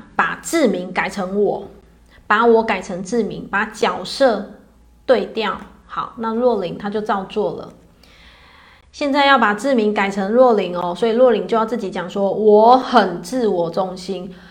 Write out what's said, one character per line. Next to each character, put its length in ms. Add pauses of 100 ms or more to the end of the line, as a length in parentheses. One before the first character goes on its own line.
(160)
把 260
志 240
明 260
改 160
成 320
我， 280 (580)
把 180
我 180
改 180
成 220
志 200
明， 240
把 200
角 380
色 480 (540)
对 200
调。 340 (260)
好， 320
那 160
若 260
琳 160
她 140
就 100
照 240
做 280
了。 200 (1160)
现 220
在 140
要 120
把 160
志 200
明 200
改 160
成 220
若 220
琳 220
哦， 180
所 140
以 40
若 180
琳 160
就 100
要 80
自 120
己 140
讲 200
说 240
：“我 420
很 460
自 240
我 240
中 260
心， 380 (160)